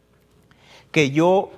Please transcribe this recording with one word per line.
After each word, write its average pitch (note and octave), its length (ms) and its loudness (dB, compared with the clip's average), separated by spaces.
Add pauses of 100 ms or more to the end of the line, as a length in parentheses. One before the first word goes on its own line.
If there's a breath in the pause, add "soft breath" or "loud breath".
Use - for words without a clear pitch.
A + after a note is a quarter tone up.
(920 soft breath)
que D3 180 0
yo F3 480 0